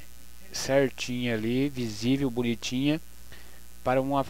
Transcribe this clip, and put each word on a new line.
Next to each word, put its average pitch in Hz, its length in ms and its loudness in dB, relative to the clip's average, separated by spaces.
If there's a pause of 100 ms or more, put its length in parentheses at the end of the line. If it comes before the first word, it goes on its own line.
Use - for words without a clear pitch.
(520)
certinha 127 840 2
ali, 120 340 2
visível, 123 640 2
bonitinha, 127 680 0 (840)
para 131 200 4
uma, 139 280 2